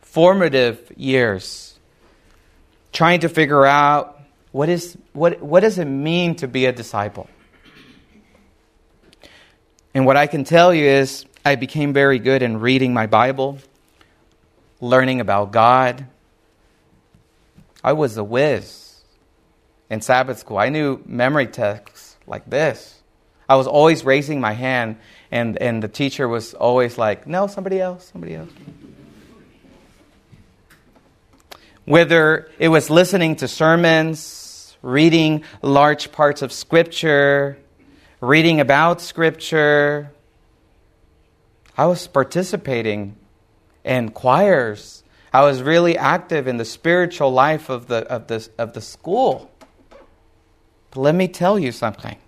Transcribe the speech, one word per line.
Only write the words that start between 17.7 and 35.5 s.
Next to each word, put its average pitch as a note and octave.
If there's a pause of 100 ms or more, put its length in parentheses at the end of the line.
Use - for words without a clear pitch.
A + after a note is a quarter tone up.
I C3+
was C#3
a G#2
whiz A#2+ (960)
in A2
Sabbath B2+
school. -
I G#2+
knew C#3+
memory B2+
texts - (100)
like -
this. C#3+ (560)
I C3+
was C3
always D3+
raising C#3
my G#2+
hand, A#2+ (320)
and, A#2
and A2+
the A2
teacher C3+
was A2+
always A#2+
like, G#2+
"No, F3+
somebody F#3+
else, F3+
somebody E3
else." D#3+ (3250)
Whether D#3
it E3
was D#3+
listening F3
to C#3
sermons, D#3+
reading D#3 (180)